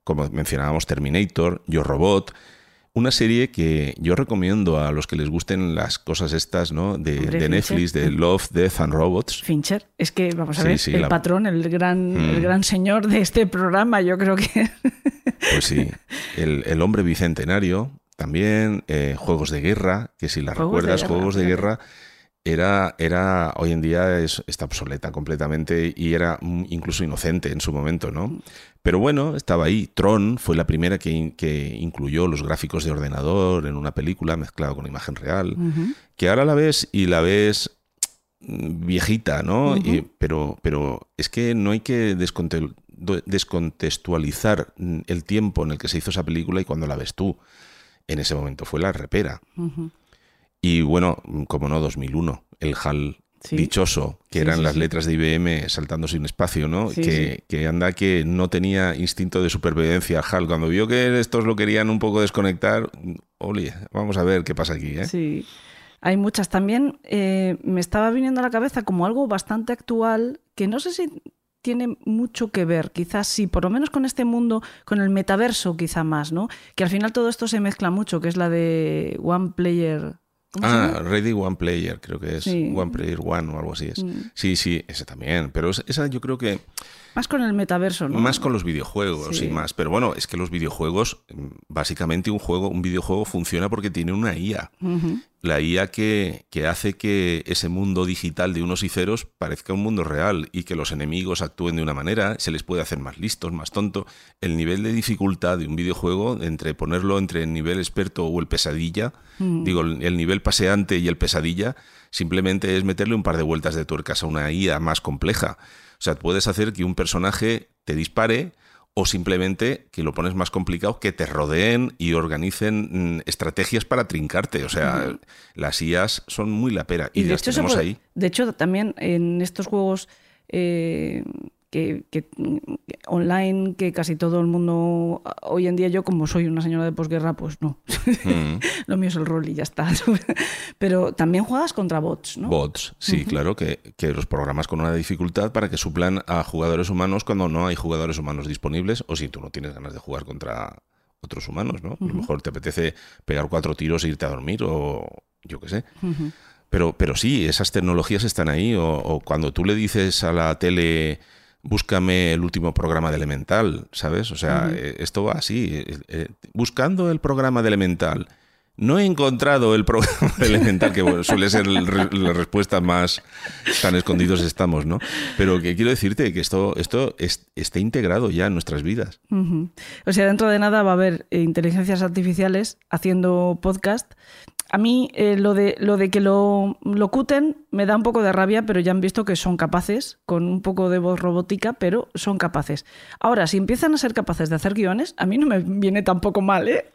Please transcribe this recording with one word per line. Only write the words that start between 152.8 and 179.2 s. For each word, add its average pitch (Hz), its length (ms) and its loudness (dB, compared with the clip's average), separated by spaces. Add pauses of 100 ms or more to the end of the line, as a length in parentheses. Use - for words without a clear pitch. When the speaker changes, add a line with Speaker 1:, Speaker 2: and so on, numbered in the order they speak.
Speaker 1:
pegar 73 240 -2
cuatro 78 260 -2
tiros 80 300 -2
e 80 60 0
irte 73 160 -4
a - 20 -2
dormir 71 340 -6
o 73 440 -4 (360)
yo - 160 -14
qué 76 100 -16
sé. 101 160 -4 (180)
Speaker 2:
Ujú. 160 280 -2 (400)
Speaker 1:
Pero, 85 260 -2
pero 73 200 0
sí, 113 300 0
esas 85 260 -2
tecnologías 90 520 0
están 92 240 -2
ahí. 92 260 0
O, 87 100 0 (120)
o 76 240 -4
cuando 76 320 -2
tú 85 120 -2
le 101 120 4
dices 98 480 0
a 85 80 2
la 80 260 2
tele, 82 640 0 (420)
"Búscame 92 680 2
el 85 100 2
último 85 320 0
programa 82 360 2
de 76 60 0
Elemental", 76 760 0
¿sabes? 92 400 -2
O 78 40 -10
sea, - 300 0
Speaker 2:
Ujú. 160 100 -2
Speaker 1:
eh, - 220 -8
esto 101 260 -4
va 107 80 0
así. 113 400 -2
Eh, 76 260 -8 (100)
eh, 80 200 -6 (240)
buscando 165 580 0
el 156 100 0
programa 131 420 2
de 110 60 4
Elemental. 90 600 2 (480)
No 139 220 4
he 202 80 4
encontrado 135 720 4
el 107 80 4
programa - 520 2
de 123 100 4
Elemental, 107 460 6
que, 92 100 2
bueno, 87 200 4
suele 98 260 2
ser 101 200 2
el 92 180 2
re-, 95 240 2
la 92 220 2
respuesta 95 480 2
más 87 420 2 (580)
tan 92 140 4
escondidos 90 480 4
estamos, 82 420 2
¿no? 85 140 0 (400)
Pero 95 240 4
que 87 140 0
quiero 117 160 4
decirte 104 400 0
que 85 80 -2
esto, 95 360 0
esto 120 420 0
es-, - 360 -4
está - 240 -4
integrado 107 520 2
ya 87 160 2
en 101 80 2
nuestras 80 280 -2
vidas. 101 380 -2 (100)